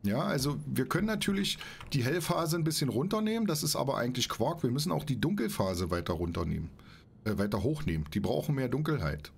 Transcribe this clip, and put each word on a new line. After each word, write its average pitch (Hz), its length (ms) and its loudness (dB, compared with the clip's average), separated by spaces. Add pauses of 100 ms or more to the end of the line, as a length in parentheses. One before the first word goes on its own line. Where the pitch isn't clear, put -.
Ja, 107 200 2
also 147 420 0
wir 131 220 0
können 214 220 0
natürlich 202 500 0 (340)
die 120 120 2
Hellphase 165 520 0
ein 165 80 2
bisschen 156 240 2
runternehmen. 214 580 0
Das 151 160 0
ist 151 140 0
aber 135 200 0
eigentlich 123 320 0
Quark. 156 340 0
Wir 123 80 2
müssen 147 220 0
auch 151 120 0
die 120 160 -2
Dunkelphase 98 720 0
weiter 87 240 0
runternehmen. 82 560 -2 (540)
Äh, 107 120 0
weiter 101 260 2
hochnehmen. 90 520 0
Die 101 60 2
brauchen 143 340 0
mehr 131 140 0
Dunkelheit. 139 680 -2